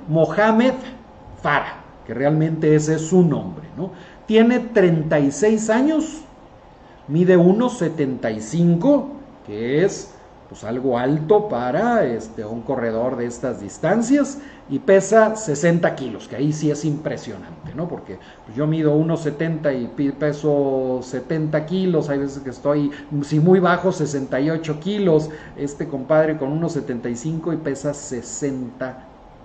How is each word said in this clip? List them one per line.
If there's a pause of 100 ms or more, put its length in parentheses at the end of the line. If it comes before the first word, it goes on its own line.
Mohamed (680)
Farah, (280)
que
realmente
ese
es
su
nombre, (100)
¿no? (380)
Tiene
treinta
y
seis
años, (840)
mide
uno
setenta
y
cinco, (360)
que
es, (380)
pues,
algo
alto
para,
este,
un
corredor
de
estas
distancias, (280)
y
pesa
sesenta
kilos,
que
ahí
sí
es
impresionante,
¿no?
Porque, (280)
pues,
yo
mido
uno
setenta
y
pi-,
peso
setenta
kilos,
hay
veces
que
estoy, (320)
si
muy
bajo,
sesenta
y
ocho
kilos, (260)
este
compadre
con
uno
setenta
y
cinco
y
pesa
sesenta (420)